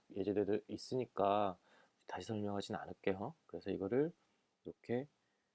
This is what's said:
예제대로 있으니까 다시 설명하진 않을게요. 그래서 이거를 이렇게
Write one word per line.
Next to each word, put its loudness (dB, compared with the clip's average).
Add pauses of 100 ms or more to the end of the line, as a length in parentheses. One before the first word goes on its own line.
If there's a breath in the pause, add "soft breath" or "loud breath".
(140)
예제대로 2 (100)
있으니까 0 (500 soft breath)
다시 -8
설명하진 -2
않을게요. -2 (120)
그래서 -6
이거를 2 (540)
이렇게 -4 (460)